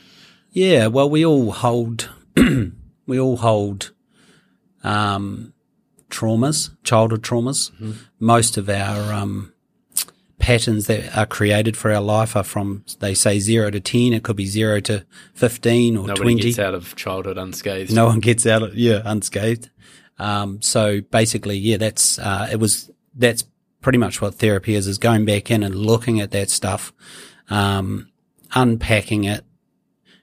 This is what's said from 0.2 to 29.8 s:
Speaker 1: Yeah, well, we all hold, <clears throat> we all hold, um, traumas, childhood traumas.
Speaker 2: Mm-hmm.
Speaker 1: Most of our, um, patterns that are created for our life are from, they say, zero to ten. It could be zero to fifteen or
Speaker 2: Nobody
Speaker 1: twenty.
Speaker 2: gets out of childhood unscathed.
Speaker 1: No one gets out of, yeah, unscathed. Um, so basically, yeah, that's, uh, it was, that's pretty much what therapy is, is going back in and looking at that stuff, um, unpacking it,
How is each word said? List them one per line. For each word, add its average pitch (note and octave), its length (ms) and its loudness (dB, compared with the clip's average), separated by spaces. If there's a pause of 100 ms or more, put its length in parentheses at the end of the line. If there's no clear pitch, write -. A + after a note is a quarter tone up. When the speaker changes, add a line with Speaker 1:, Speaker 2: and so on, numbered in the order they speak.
Speaker 1:
Yeah, F3 360 4
well, C3+ 220 2
we D#3 160 4
all C3+ 260 4
hold, A#2 580 -2 (140)
<clears throat> - 840 0
we C3 140 -2
all C3 180 2
hold, G#2 540 0 (920)
um, G2+ 720 -4 (560)
traumas, A#2+ 600 0 (120)
childhood A2+ 400 2
traumas. B2 480 -4
Speaker 2:
Mm-hmm. G#2+ 200 -12 (280)
Speaker 1:
Most A#2 380 2
of G2+ 120 -2
our, G#2 440 -4
um, G2 400 -6 (840)
patterns A2+ 480 2
that G#2+ 280 -2
are G#2+ 120 2
created G#2+ 500 0
for G#2+ 140 0
our G#2 100 0
life G#2+ 340 0
are G2 80 0
from, G2+ 400 -6 (160)
they G2 140 -4
say, G#2 260 2
zero G#2+ 300 2
to G2+ 100 -4
ten. A#2+ 320 2
It A2+ 120 0
could A2 120 -2
be G2 120 -4
zero G#2+ 340 0
to G2+ 240 -4 (300)
fifteen A#2 600 2
or G2+ 120 -4
Speaker 2:
Nobody G2 140 -4 (120)
Speaker 1:
twenty. A2+ 80 2
Speaker 2:
gets A#2 180 0
out F#2+ 140 -2
of F2+ 220 -10
childhood F#2+ 420 -8
unscathed. F#2+ 560 -6
Speaker 1:
No A2+ 140 6
one A2+ 120 4
gets A#2 280 2
out A2 160 4
of, F#2+ 120 -8
yeah, A2+ 300 2
unscathed. G#2+ 640 -4 (500)
Um, G#2 420 -4
so G#2 400 0
basically, A2 560 -2
yeah, G#2 200 0
that's, - 420 -2
uh, G2+ 320 -4
it A2 80 -2
was, - 300 -2 (260)
that's A#2 280 2 (380)
pretty B2+ 180 2
much G2+ 220 -2
what G2+ 140 -4
therapy G#2+ 400 0
is, G2 120 -2
is G2 100 -6
going A2+ 280 2
back G#2 260 0
in A2 120 2
and G2 120 -6
looking A2 440 0
at G2+ 120 -6
that G2 180 -2
stuff, - 420 -4 (600)
um, G2 580 -2 (460)
unpacking A2+ 720 0
it, G#2 180 -4 (800)